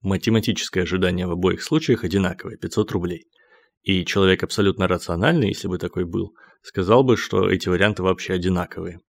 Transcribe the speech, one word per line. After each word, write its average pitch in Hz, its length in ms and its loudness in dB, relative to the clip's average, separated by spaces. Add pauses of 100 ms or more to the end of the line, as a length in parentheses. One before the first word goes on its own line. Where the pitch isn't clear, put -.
Математическое 98 800 0
ожидание 90 440 0
в 87 60 -2
обоих 90 300 0
случаях 147 420 0
одинаковое — 90 560 -2
пятьсот - 320 -2
рублей. 175 320 -4 (580)
И 92 220 0
человек 95 380 2
абсолютно 98 440 0
рациональный, 92 640 0
если - 180 -6
бы 90 120 -4
такой 87 260 -4
был, 87 300 -6 (280)
сказал 110 420 4
бы, 123 120 4
что 98 340 0
эти 95 200 0
варианты 95 320 2
вообще 92 320 0
одинаковые. 90 640 -2 (120)